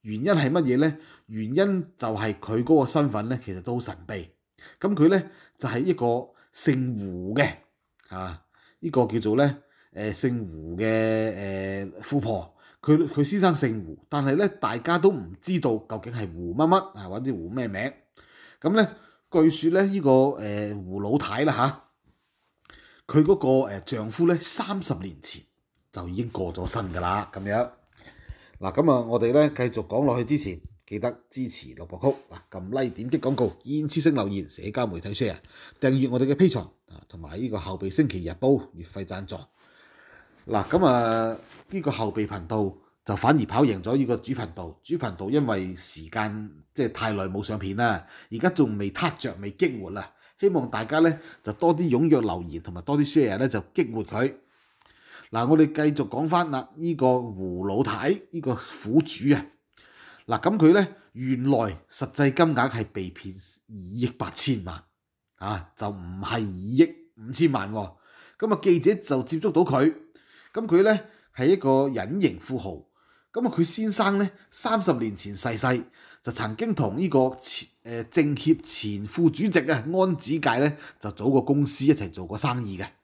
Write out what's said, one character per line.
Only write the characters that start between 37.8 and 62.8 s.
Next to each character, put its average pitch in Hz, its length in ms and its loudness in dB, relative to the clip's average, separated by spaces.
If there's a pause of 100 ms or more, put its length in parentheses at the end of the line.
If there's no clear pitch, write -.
星 147 180 2
期 90 160 -6
日 82 80 -6
報 131 300 2 (120)
月 85 100 -16
費 98 200 -12
贊 95 220 -10
助。 92 100 -10 (1120)
嗱， 104 200 0
噉 175 180 4
啊， 113 520 2 (320)
呢 190 120 -6
個 147 100 -2
後 104 200 -2
備 107 140 -2
頻 92 220 -10
道 101 260 -2 (320)
就 104 100 -2
反 139 220 4
而 113 80 2
跑 123 180 2
贏 101 200 2
咗 113 120 -2
呢 139 100 2
個 117 120 0
主 123 140 -8
頻 110 220 -6
道。 85 280 -14
主 - 140 -6
頻 107 200 -6
道 98 140 -8
因 143 160 2
為 95 300 -2
時 - 280 -10
間 107 460 -6 (240)
即 127 120 -2
係 110 60 -2
太 110 200 -4
耐 98 140 -2
冇 98 180 -6
上 107 160 -6
片 95 160 -6
啦， 110 320 0 (240)
而 113 80 -8
家 180 100 4
仲 127 280 2
未 101 120 -2
撻 160 300 -2
着、 101 220 -8
未 101 100 -8
激 135 260 -2
活 95 140 -10
啦。 98 220 -12 (260)
希 196 100 4
望 139 200 0
大 110 160 -4
家 151 160 2
咧 160 180 4 (240)
就 107 100 -6
多 170 220 4
啲 165 140 0
踴 135 200 4
躍 139 120 6
留 90 220 -2
言， 85 200 -10
同 92 100 -12
埋 85 80 -10
多 143 160 -2
啲 147 80 4
share 139 320 2
咧 131 120 0
就 110 100 -2 (140)
激 175 180 0
活 110 120 -6
佢。 135 300 -2 (960)
嗱， 113 160 -2
我 156 120 6
哋 156 80 10
繼 151 360 0
續 107 60 -2
講 127 180 -4
返 170 240 2
啦， 131 240 -6
呢 165 220 -4
個 127 260 4
胡 95 460 -6
老 101 160 2
太， 123 280 -2 (200)
呢 170 80 -8
個 127 160 -2
苦 - 460 0
主 143 340 2
啊。 143 100 -4 (840)
嗱， 113 120 0
噉 202 180 0
佢 156 140 8
咧 196 240 4 (160)
原 127 380 -4
來 135 80 4 (320)
實 - 240 -8
際 139 200 4
金 165 220 4
額 127 140 2
係 113 240 -4